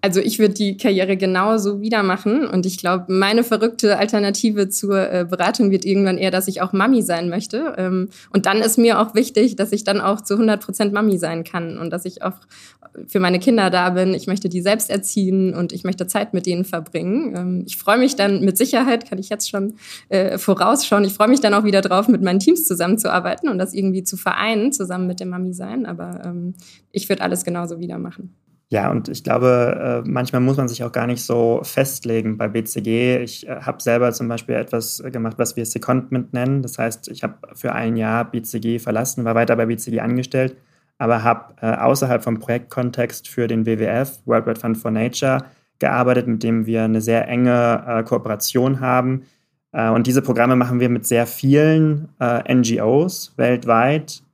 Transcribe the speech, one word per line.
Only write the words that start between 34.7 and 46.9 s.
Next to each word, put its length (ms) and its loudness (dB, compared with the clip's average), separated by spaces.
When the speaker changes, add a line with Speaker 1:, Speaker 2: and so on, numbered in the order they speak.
Speaker 2:
äh, 100 -12
gemacht, 280 -4
was 180 -2
wir 100 -4
Secondment 680 -2
nennen. 300 0
Das 140 -8
heißt, 300 -4
ich 160 -12
hab 340 -10
für 140 -4
ein 240 -2
Jahr 340 -2
B 120 -6
C 180 -8
G 200 -2
verlassen, 440 -4
war 120 0
weiter 200 4
bei 120 0
B 100 -2
C 140 -8
G 100 -2
angestellt, 560 -2
aber 260 0
hab, 400 -2
äh, 40 -2
außerhalb 540 2
vom 180 -2
Projektkontext 880 -4
für 180 -2
den 180 0
W 140 0
W 60 0
F, 400 -2
World 220 2
Wide 120 -4
Fund 180 -2
for 140 -4
Nature, 540 0
gearbeitet, 480 2
mit 160 -2
dem 220 2
wir 180 0
eine 160 2